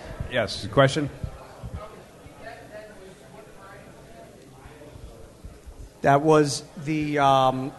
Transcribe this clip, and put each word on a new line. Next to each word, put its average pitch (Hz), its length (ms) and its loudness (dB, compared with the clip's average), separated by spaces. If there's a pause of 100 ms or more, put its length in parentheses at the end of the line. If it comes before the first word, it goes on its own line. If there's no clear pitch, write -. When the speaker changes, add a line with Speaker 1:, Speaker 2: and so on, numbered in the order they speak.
(300)
Speaker 1:
yes, 110 380 -2
question? 139 420 4 (4000)
Speaker 2:
That 143 200 4
was 151 400 4 (220)
the, 151 340 -2
um, 135 600 4